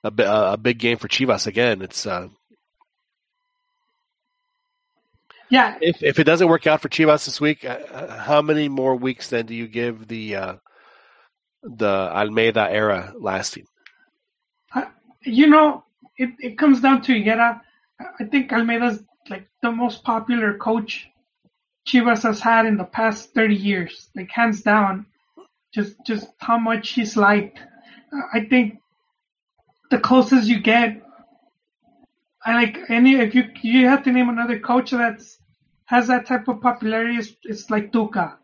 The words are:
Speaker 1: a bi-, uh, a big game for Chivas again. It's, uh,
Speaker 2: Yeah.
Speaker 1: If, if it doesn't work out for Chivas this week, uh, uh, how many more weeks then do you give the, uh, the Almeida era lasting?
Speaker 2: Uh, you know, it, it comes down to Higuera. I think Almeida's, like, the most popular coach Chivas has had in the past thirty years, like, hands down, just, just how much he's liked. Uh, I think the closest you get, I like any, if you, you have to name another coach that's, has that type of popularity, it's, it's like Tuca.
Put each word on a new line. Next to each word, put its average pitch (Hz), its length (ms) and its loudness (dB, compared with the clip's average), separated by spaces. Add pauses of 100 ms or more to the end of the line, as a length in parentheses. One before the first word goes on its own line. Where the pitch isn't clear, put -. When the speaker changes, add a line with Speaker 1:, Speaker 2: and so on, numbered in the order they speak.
Speaker 1:
a 107 80 -6
bi-, 107 120 0
uh, 101 280 2
a 104 40 -4
big 117 220 -2
game 117 200 0
for 104 100 -12
Chivas 123 400 -2
again. 107 340 0
It's, - 240 -12
uh, 90 220 -8 (3250)
Speaker 2:
Yeah. 240 300 4
Speaker 1:
If, 165 220 -2
if 147 160 0
it 156 60 4
doesn't 165 240 4
work 165 180 2
out 156 160 2
for 139 80 -8
Chivas 151 340 2
this - 160 -10
week, 151 240 -2
uh, 120 140 -10 (120)
uh, - 280 -14
how 147 240 2
many 151 260 0
more 135 280 0
weeks 127 340 -6
then 117 160 -4
do 117 80 -14
you 117 120 -10
give 113 400 -8
the, 110 300 -10
uh, 98 180 -8 (1080)
the 113 260 -6
Almeida 104 840 0
era 98 480 -2
lasting? - 480 -8 (1080)
Speaker 2:
Uh, 262 100 -4 (380)
you 262 240 4
know, 302 380 6 (340)
it, 254 200 -4
it 226 200 -12
comes 269 240 4
down 269 180 4
to 262 140 0
Higuera. 226 480 0 (360)
I - 260 -12
think 269 280 -2
Almeida's, 233 500 -2 (280)
like, 196 180 -14 (140)
the 233 100 -2
most 233 320 -6
popular 226 540 -2
coach - 500 -6 (800)
Chivas 233 380 2
has 214 160 -2
had 226 260 2
in 214 100 0
the 185 80 -4
past 220 480 -4
thirty 214 240 2
years, 190 580 -6
like, 185 160 -12
hands 226 300 -2
down, 208 460 0 (680)
just, 208 240 -6 (100)
just 214 200 -6 (100)
how 233 220 -2
much 226 320 -4
he's 220 260 -4
liked. 202 420 2 (540)
Uh, 285 80 -8 (140)
I 220 100 -2
think 240 360 0 (1080)
the 339 80 0
closest 247 480 4
you 214 140 2
get, 226 400 2 (1400)
I 226 100 -2
like 233 240 0 (120)
any, 240 240 6
if 233 200 2
you, 247 100 4 (180)
you 247 260 4
have 269 160 2
to 254 80 2
name 247 160 2
another 233 320 -4
coach 247 300 0
that's, 233 460 -4 (500)
has 240 220 0
that 247 180 0
type 247 220 -4
of 240 120 -6
popularity, 233 560 -2
it's, 214 160 -10 (120)
it's 214 260 -12
like 214 220 -2
Tuca. 208 520 -2